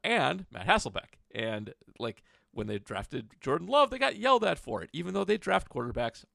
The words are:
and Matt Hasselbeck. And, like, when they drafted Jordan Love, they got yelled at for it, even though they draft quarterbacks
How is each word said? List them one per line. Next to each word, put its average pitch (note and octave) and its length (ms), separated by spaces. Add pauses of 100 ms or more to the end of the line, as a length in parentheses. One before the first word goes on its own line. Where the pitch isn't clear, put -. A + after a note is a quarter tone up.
and F#3 460
Matt F#2+ 160
Hasselbeck. - 480 (200)
And, A2 380 (260)
like, A2+ 240 (300)
when G#2+ 140
they G#2 120
drafted G#2+ 520 (100)
Jordan E3 260
Love, C#4+ 220
they C4 100
got C4+ 180
yelled A#3+ 280
at E3+ 120
for - 240
it, - 120
even F3+ 200
though G3 120
they G#3 120
draft F#3+ 320
quarterbacks A#2+ 540 (120)